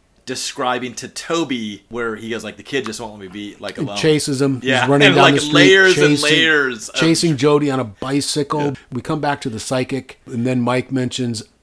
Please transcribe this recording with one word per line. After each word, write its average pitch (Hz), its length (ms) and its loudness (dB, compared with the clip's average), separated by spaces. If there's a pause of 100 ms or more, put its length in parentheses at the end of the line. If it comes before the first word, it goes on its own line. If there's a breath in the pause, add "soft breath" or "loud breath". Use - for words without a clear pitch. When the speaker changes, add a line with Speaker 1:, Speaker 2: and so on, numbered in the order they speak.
(260)
Speaker 1:
describing 123 720 -6
to - 120 -12
Toby 127 840 -6
where 113 280 -6
he 110 120 -12
goes 113 140 -8
like, 104 140 -12
"The 104 60 -20
kid 131 220 -4
just 110 140 -8
won't 110 140 -12
let 104 80 -20
me 95 80 -14
be, 101 300 -12
like, 98 180 -12
Speaker 2:
He - 60 -8
Speaker 1:
alone." 101 140 -6
Speaker 2:
chases 147 440 0
him. 135 220 0
Speaker 1:
Yeah. 127 180 0
Speaker 2:
He's 131 80 2
running 143 180 6
Speaker 1:
And, 180 80 6
Speaker 2:
down 139 80 6
Speaker 1:
like, 139 120 6
Speaker 2:
the 139 60 0
street, 151 120 -2
Speaker 1:
layers 185 440 6
and 147 120 4
Speaker 2:
chasing, 147 200 2
Speaker 1:
layers 151 600 2
of - 100 -16
Speaker 2:
chasing 165 380 2
Jody 147 340 2
on 131 80 -2
a 123 60 -2
bicycle. 143 760 -4
Speaker 1:
Yeah. 143 120 -2 (180 loud breath)
Speaker 2:
We 123 100 -6
come 156 200 -4
back 143 200 -2
to 135 80 -6
the 110 100 -8
psychic, 131 680 -4
and 120 180 -4
then 127 160 0
Mike 127 300 -2
mentions 123 500 -4 (220)